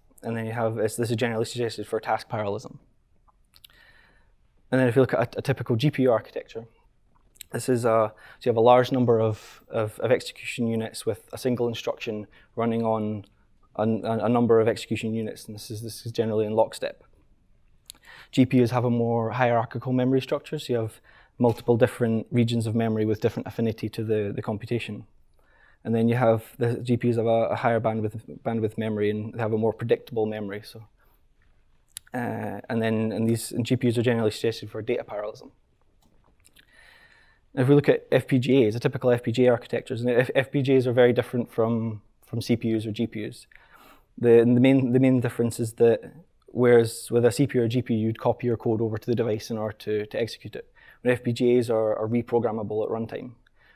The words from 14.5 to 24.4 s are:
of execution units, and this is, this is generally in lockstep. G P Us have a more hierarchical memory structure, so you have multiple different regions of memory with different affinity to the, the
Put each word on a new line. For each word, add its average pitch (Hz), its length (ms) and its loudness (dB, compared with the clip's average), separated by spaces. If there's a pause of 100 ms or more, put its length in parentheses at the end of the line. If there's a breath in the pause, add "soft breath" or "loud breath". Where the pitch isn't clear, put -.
of 110 80 2
execution 110 440 -4
units, 110 320 -8
and 110 100 -16
this - 160 -16
is, 110 120 -10
this 113 240 -14
is 113 60 -8
generally 110 340 -2
in 110 80 -6
lockstep. - 500 -2 (1300 loud breath)
G 131 160 4
P 127 160 4
Us 120 80 2
have 123 160 0
a 120 40 2
more 117 420 0
hierarchical 120 600 0
memory 127 300 2
structure, 151 360 -6
so 131 140 -8
you 117 60 0
have 110 240 -6 (360 soft breath)
multiple 120 380 2
different 113 540 0
regions 120 360 0
of 113 80 -4
memory 110 300 0
with 107 160 0
different - 260 -2
affinity 113 440 -4
to 117 120 -8
the, 107 320 -2
the 107 80 -8